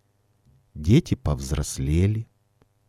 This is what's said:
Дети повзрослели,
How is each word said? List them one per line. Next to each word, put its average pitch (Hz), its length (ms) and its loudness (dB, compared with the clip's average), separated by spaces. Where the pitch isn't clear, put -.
Дети 92 420 2
повзрослели, 76 1120 -2